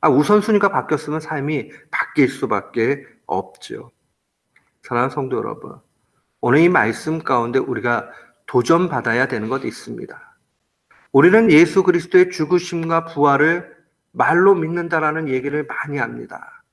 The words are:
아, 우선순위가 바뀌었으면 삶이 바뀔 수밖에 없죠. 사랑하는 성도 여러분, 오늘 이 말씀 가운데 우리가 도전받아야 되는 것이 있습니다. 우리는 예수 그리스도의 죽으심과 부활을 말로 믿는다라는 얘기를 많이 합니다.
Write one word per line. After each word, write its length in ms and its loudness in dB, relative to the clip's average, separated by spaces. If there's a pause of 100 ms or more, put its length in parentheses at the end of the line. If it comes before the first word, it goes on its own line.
아, 80 2
우선순위가 600 2
바뀌었으면 520 -4
삶이 500 -6 (180)
바뀔 400 0
수밖에 800 -4 (180)
없죠. 680 -8 (920)
사랑하는 260 -2
성도 280 -6
여러분, 420 -8 (600)
오늘 200 2
이 100 4
말씀 480 0
가운데 400 -2
우리가 540 -4 (340)
도전받아야 840 2
되는 220 -6
것이 180 -4
있습니다. 680 -14 (760)
우리는 400 6
예수 300 6
그리스도의 480 4
죽으심과 760 -2
부활을 720 0 (360)
말로 420 4
믿는다라는 760 -2
얘기를 360 -4
많이 320 -8
합니다. 760 -10